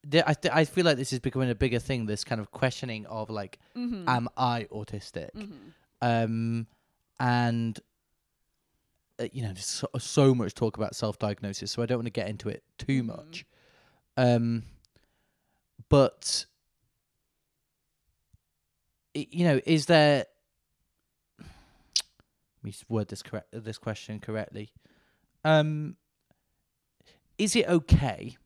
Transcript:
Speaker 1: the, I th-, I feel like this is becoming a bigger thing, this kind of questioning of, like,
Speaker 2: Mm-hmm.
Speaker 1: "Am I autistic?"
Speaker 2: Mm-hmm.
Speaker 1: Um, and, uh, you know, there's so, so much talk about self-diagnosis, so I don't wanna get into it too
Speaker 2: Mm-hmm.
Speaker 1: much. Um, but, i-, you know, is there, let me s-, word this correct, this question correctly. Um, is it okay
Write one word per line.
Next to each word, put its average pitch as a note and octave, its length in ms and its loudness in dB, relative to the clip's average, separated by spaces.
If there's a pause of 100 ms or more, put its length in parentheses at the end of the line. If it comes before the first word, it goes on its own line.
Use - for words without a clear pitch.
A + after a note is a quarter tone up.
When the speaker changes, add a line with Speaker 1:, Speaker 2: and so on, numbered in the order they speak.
Speaker 1:
the, D3 240 4
I D3+ 60 4
th-, - 200 0
I D#3 120 6
feel F3+ 180 0
like D3 140 4
this C3+ 160 -4
is B2+ 40 -2
becoming C3 300 0
a A#2+ 60 0
bigger A#2+ 240 0
thing, A#2+ 260 -2
this G#2 200 -4
kind A2 180 -4
of - 80 -12
questioning A#2+ 560 -4
of, A2 240 -8
like, G2+ 280 -8 (160)
Speaker 2:
Mm-hmm. A#3+ 320 -6
Speaker 1:
"Am B2 300 2
I A#2+ 340 0
autistic?" G#2 640 -10
Speaker 2:
Mm-hmm. G3+ 340 -16 (340)
Speaker 1:
Um, A2+ 640 0 (520)
and, A#2 640 0 (1400)
uh, A#2+ 140 -4
you C3 100 -8
know, G2+ 120 -4
there's F#2+ 100 -12
so, - 240 -6 (100)
so C3+ 360 4
much A2 180 -2
talk - 240 -2
about G#2+ 180 -4
self-diagnosis, G2+ 760 -6
so A#2+ 100 -2
I A#2 40 0
don't B2 140 0
wanna A#2 100 -6
get G#2 180 -4
into G#2+ 220 -6
it - 120 -10 (140)
too C3+ 260 0
Speaker 2:
Mm-hmm. A2+ 40 -4
Speaker 1:
much. D#3+ 400 -12 (720)
Um, A#2 460 4 (1200)
but, - 560 4 (2750)
i-, D3+ 140 -4
you F3 140 0
know, D3 220 6
is D#3+ 200 2
there, D3 400 6 (1120)
let - 60 -18 (1160)
me G#2 80 -10
s-, - 180 -18
word A2 200 -4
this - 140 -12
correct, - 300 -14
this A2 260 -12
question G#2+ 420 -10
correctly. G#2+ 500 -10 (720)
Um, D3+ 520 0 (1400)
is G3+ 180 0
it - 120 4
okay C3 760 2